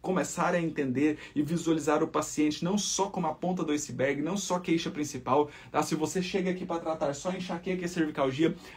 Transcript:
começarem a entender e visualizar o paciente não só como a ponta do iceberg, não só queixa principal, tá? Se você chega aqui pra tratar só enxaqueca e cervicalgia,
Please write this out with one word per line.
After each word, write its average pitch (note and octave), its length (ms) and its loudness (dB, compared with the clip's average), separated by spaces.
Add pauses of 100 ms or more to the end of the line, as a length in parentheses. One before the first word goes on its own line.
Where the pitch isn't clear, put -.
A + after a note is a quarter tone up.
começarem F3 600 0
a E3 40 0
entender D3 520 2 (160)
e D3+ 80 2
visualizar D#3 600 2
o D#3+ 60 2
paciente D3+ 560 0
não F#3+ 120 2
só G3+ 300 0
como F3+ 220 -2
a D#3 60 -2
ponta F3+ 280 -2
do D3+ 80 0
iceberg, C#3+ 500 0
não E3 160 0
só F#3 220 0
queixa E3 320 0
principal, D3 580 0 (220)
tá? C#3+ 120 0
Se D#3 120 -4
você D#3 260 0
chega F3+ 300 0
aqui F3+ 160 -4
pra E3+ 140 -2
tratar D#3 340 -2
só - 160 -6
enxaqueca F3+ 540 -4
e F3 40 -2
cervicalgia, D3+ 640 2 (220)